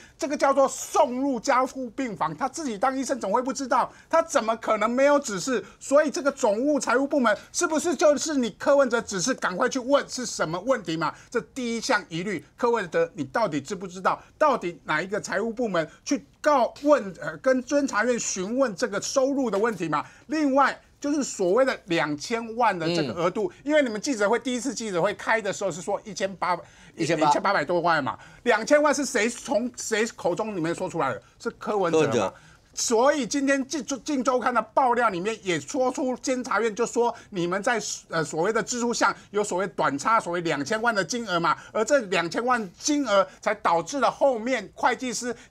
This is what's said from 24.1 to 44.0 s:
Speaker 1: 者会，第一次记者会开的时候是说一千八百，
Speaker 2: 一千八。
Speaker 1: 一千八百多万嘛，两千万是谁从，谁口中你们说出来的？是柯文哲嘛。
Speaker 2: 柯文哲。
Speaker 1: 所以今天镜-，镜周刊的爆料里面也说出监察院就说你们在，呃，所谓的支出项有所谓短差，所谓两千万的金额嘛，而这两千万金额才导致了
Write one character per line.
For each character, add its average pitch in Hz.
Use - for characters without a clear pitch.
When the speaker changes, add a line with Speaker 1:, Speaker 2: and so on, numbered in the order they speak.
Speaker 1:
者 202
会， 233
第 247
一 247
次 240
记 220
者 170
会 208
开 226
的 202
时 -
候 190
是 170
说 202
一 202
千 196
八 180
百， 170
Speaker 2:
一 165
千 156
八。 156
Speaker 1:
一 143
千 -
八 196
百 170
多 175
万 160
嘛， 113
两 226
千 294
万 294
是 285
谁 220
从， 233
谁 220
口 -
中 214
你 180
们 160
说 185
出 160
来 135
的？ 98
是 233
柯 214
文 180
哲 160
嘛。 151
Speaker 2:
柯 120
文 117
哲。 95
Speaker 1:
所 240
以 294
今 277
天 269
镜-， 285
镜 285
周 254
刊 247
的 247
爆 247
料 233
里 185
面 208
也 175
说 254
出 254
监 254
察 202
院 220
就 233
说 233
你 175
们 185
在， 233
呃， 160
所 156
谓 208
的 220
支 -
出 240
项 208
有 202
所 202
谓 190
短 143
差， 226
所 175
谓 180
两 151
千 220
万 233
的 196
金 233
额 175
嘛， 170
而 214
这 277
两 180
千 220
万 233
金 294
额 196
才 214
导 170
致 269
了 226